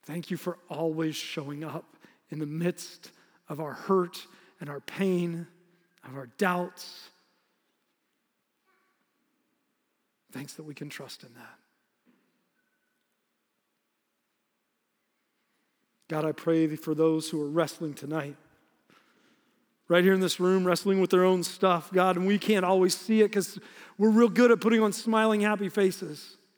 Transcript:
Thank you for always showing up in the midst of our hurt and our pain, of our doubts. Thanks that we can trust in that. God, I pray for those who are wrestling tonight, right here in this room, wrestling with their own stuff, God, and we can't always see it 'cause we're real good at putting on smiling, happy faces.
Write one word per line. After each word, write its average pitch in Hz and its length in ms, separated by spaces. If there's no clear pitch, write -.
Thank 165 300
you 170 60
for 170 200
always 160 480
showing 147 480
up 147 220
in 156 80
the 151 80
midst 170 640
of 151 120
our 151 140
hurt 180 520
and 147 80
our 143 120
pain, 175 680
of 131 120
our 135 100
doubts. - 720
Thanks 135 240
that 156 80
we 151 100
can 147 160
trust - 320
in - 140
that. 120 240
God, 156 180
I 156 60
pray 160 440
for 156 200
those 160 340
who 160 140
are 143 40
wrestling 156 460
tonight, 143 440
right 175 160
here 190 120
in 190 40
this 185 200
room, 185 260
wrestling 190 340
with 180 120
their 180 120
own 185 200
stuff, 175 480
God, 185 260
and 180 80
we 202 140
can't 196 260
always 185 320
see 220 240
it 208 100
'cause 196 280
we're 214 100
real 226 200
good 233 200
at 226 100
putting 226 220
on 208 100
smiling, 220 500
happy 202 280
faces. 185 680